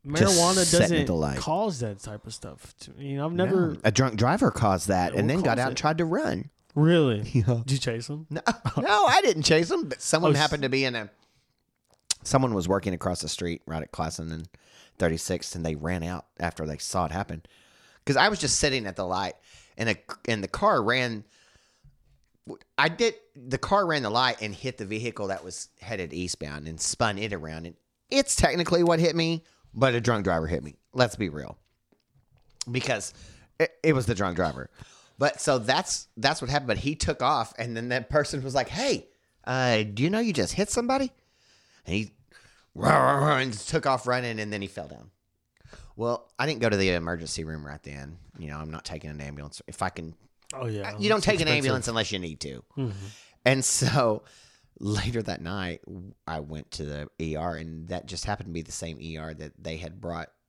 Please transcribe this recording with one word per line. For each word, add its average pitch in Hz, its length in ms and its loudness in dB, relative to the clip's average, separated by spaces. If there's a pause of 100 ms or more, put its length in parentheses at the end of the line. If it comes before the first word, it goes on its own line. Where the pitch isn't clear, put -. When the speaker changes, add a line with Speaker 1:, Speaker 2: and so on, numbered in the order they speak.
Speaker 1:
Just 180 340 4
Speaker 2:
Marijuana 180 260 6
Speaker 1:
setting 170 180 6
at - 60 4
Speaker 2:
doesn't 156 160 4
Speaker 1:
the 90 100 0
light. 73 220 0
Speaker 2:
cause 170 420 -2
that 104 200 -6
type 107 280 -12
of 110 60 -12
stuff - 480 -16
to - 120 -18
me. 139 180 -10
You 139 60 -4
know, 147 80 -2
I've 165 60 -2
Speaker 1:
No. 175 140 2
Speaker 2:
never 180 400 2
Speaker 1:
A 110 60 6
drunk 117 260 4
driver 147 340 4
caused 98 380 2
that 90 240 4
Speaker 2:
It 92 60 0
Speaker 1:
and 107 100 4
Speaker 2:
will 143 60 2
Speaker 1:
then 185 80 0
got 117 140 4
Speaker 2:
cause 123 60 0
Speaker 1:
out 135 40 0
Speaker 2:
it. - 20 0
Speaker 1:
and 131 80 -4
tried 156 220 0
to 170 60 2
run. 160 440 -2 (260)
Speaker 2:
Really? 147 460 6
Speaker 1:
<laughs> - 120 -6
Yeah. 117 320 4
Speaker 2:
Did 135 60 -2
you 139 60 2
chase 120 320 -4
him? 156 200 -10
Speaker 1:
No, 123 120 -6 (360)
no, 392 280 4
I - 160 6
didn't 196 220 4
chase 170 280 6
him, 330 180 -2
but - 120 -8
someone 160 300 4
Speaker 2:
Oh, - 20 8
s- 143 60 4
Speaker 1:
happened 147 240 2
to 131 60 0
be 135 160 2
in 123 100 -2
a, 107 140 -6 (1120)
someone 131 300 2
was 87 140 0
working 95 260 0
across 87 280 -4
the 87 80 -6
street 85 360 -6
right 80 160 -6
at - 100 -10
Classen 80 400 -6
and 80 160 -10 (520)
Thirty-sixth, 85 560 -2
and 82 100 -6
they 80 100 0
ran 82 280 -4
out 87 220 -8 (140)
after 80 280 -4
they 73 100 -6
saw 90 280 -2
it 76 60 -6
happen. 85 300 -6 (640)
'Cause 139 120 2
I 196 120 6
was 208 100 -2
just 139 200 0
sitting 131 260 0
at 92 100 -8
the 95 100 -4
light, 92 280 -2 (440)
and 113 120 0
a, 101 60 2 (340)
and 107 140 -2
the 95 40 -6
car 190 360 2
ran, 117 400 0 (1500)
I 147 120 4
did, 226 260 2 (200)
the 127 220 -4
car 196 300 2
ran 151 160 0
the 104 80 0
light 123 300 4
and 104 120 -4
hit 127 240 -8
the 107 80 -8
vehicle 107 420 -4
that 92 160 -4
was - 260 -12 (120)
headed 92 320 -8
eastbound 78 540 -6
and 80 120 -10
spun 107 380 0
it 104 160 -4
around. 80 320 -8
And 85 100 -14 (360)
it's 269 240 2
technically 170 480 4
what 170 160 6
hit 165 160 2
me, 165 280 0 (300)
but 123 220 4
a 123 60 2
drunk 110 240 2
driver 82 200 2
hit 78 180 -2
me. 73 120 -14 (180)
Let's 123 220 -2
be 95 140 -2
real. 73 280 -10 (1120)
Because 123 440 -2 (460)
it, 160 120 2 (100)
it 143 120 6
was 127 120 2
the 110 100 0
drunk 90 200 0
driver. 71 340 -2 (480)
But 139 240 0
so 135 160 2
that's, 127 500 0 (100)
that's 139 240 2
what 127 100 -4
happened. 139 160 0
But 104 100 0
he 139 180 -2
took 156 280 -2
off, 131 340 2
and 117 180 -6
then 117 140 -6
that 123 220 -2
person 147 320 0
was 131 120 -6
like, 131 140 2
"Hey, 220 380 -2 (380)
uh, 123 460 2
do 110 120 -2
you 165 80 2
know 220 80 0
you 226 140 0
just 107 200 0
hit 202 160 0
somebody?" 254 420 0 (720)
And 87 100 -2
he 104 180 -4 (640)
rah, - 220 2
rah, 139 300 4
rah, 143 100 4
and 131 160 0
just - 160 -10
took 156 160 0
off 127 220 2
running, 123 320 0
and 104 120 -6
then 104 120 -4
he 95 40 -6
fell 80 200 -12
down. 62 240 -20 (840)
Well, 117 440 -4
I 135 80 0
didn't 127 140 -2
go 117 80 4
to 104 60 4
the 95 140 4
emergency 82 540 -2
room 78 220 -8
right 71 180 -14
then. 71 340 -14 (220)
You 80 100 -10
know, 73 80 -10
I'm 78 140 -10
not 80 120 -12
taking 78 280 -12
an 73 100 -12
ambulance. 71 460 -12
If - 160 -8
I 92 60 -2
can, 82 260 -12 (400)
Speaker 2:
Oh, 131 100 -6
yeah. 104 300 -6
Speaker 1:
uh, - 20 -12
you 208 120 0
don't 214 100 4
Speaker 2:
It's - 80 -2
Speaker 1:
take 208 80 4
an 165 60 -2
Speaker 2:
expensive. 151 160 2
Speaker 1:
ambulance 131 300 0
unless 113 240 -2
you 101 60 -4
need 82 240 -8
to. 67 220 -12 (120)
Speaker 2:
Mm-hmm. 127 160 -4 (540)
Speaker 1:
And 131 180 4
so 117 600 2 (280)
<laughs> - 280 -20
later 107 420 -2
that 98 200 -8
night, 87 440 -6
w-, 95 300 -16 (120)
I 80 120 -6
went 76 320 -12
to 78 140 -8
the 73 220 -8 (140)
E 78 140 -4
R, 82 200 -4
and 80 340 -12
that 90 180 -8
just - 180 -10
happened 101 240 -6
to 85 40 -10
be 82 100 -6
the - 80 -14
same 82 280 -10
E 80 180 -10
R 78 180 -10
that 78 160 -14 (120)
they 82 140 -8
had 85 240 -12
brought 82 280 -8 (200)